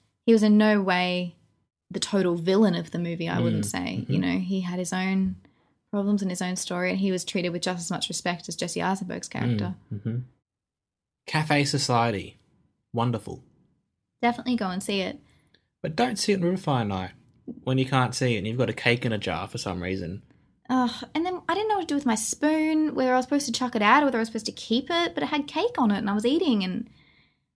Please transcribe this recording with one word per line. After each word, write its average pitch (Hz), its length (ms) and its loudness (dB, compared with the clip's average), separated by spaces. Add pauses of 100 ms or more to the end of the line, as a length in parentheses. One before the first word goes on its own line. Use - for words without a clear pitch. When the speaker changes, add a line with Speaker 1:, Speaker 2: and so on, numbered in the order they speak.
(260)
Speaker 1:
he 233 60 8
was 214 100 8
in 208 160 8
no 214 240 6
way 180 520 0 (560)
the 185 100 -6
total 180 360 2
villain 190 380 4
of 170 160 -4
the 170 80 -4
movie, 170 300 -4
I - 120 0
wouldn't - 240 2
Speaker 2:
Mm, 101 60 -2
Speaker 1:
say. 95 80 -4 (240)
Speaker 2:
mm-hmm. - 100 -4
Speaker 1:
You 98 60 2
know, 90 200 0
he 190 220 -2
had 180 180 -4
his 180 140 -4
own 190 440 0 (540)
problems 202 300 0
and 190 100 -2
his 180 120 -4
own 180 140 -2
story, 180 340 -2
and 185 80 0
he 196 120 2
was 185 140 0
treated 180 260 -2
with 170 120 -4
just 180 180 -2
as 170 100 -6
much 160 180 -4
respect 175 400 -4
as 170 80 -10
Jesse 175 260 -4
Eisenberg's 185 460 -4
character. 104 460 -2 (180)
Speaker 2:
Mm, 107 60 -6
mm-hmm. 113 200 -4 (1080)
Cafe 151 380 2
Society. 120 760 0 (540)
Wonderful. 117 500 -2 (800)
Speaker 1:
Definitely 240 360 0
go 202 120 -4
and 185 140 -6
see 202 180 -2
it. 185 180 -6 (640)
Speaker 2:
But 156 140 -6
don't 240 220 0
see - 140 2
it 190 100 0
on 170 140 2
Riverfire 131 300 0
night 92 260 -4 (520)
when 131 140 2
you 131 80 2
can't 127 280 2
see 123 200 2
it 104 40 0
and 95 80 -4
you've 117 120 -2
got 120 120 2
a - 40 -2
cake 120 320 2
in 113 60 0
a 107 60 0
jar 92 280 -4
for - 120 -8
some 90 240 -6
reason. 92 400 -6 (460)
Speaker 1:
Ugh, 247 360 -2 (100)
and 311 100 0
then 359 240 -4
I 330 60 -2
didn't 427 140 0
know 415 80 2
what 370 60 0
to 320 40 -8
do 294 80 -2
with 285 120 -2
my 220 100 2
spoon, 311 800 0
whether 254 160 2
I 254 40 4
was 254 80 2
supposed 285 220 0
to 233 60 -4
chuck 240 240 -4
it 208 60 0
out 240 200 6
or 285 40 4
whether 247 120 0
I 220 40 2
was 226 60 -2
supposed 226 180 -6
to - 60 -6
keep 254 380 -2
it, 339 240 0
but 285 80 -6
it 285 40 0
had 294 200 -2
cake 466 320 -2
on 226 140 4
it 196 60 0
and 196 120 -2
I 202 40 0
was 214 120 0
eating 262 380 2
and, 185 260 -6 (640)